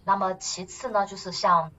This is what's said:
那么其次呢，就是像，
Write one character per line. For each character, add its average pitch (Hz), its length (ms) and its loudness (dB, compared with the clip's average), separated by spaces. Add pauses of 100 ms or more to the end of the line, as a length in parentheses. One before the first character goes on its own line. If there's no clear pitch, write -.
那 196 140 4
么 185 160 0
其 - 320 -8
次 - 240 -8
呢， 202 160 2
就 196 100 -8
是 185 160 -10
像， 165 480 2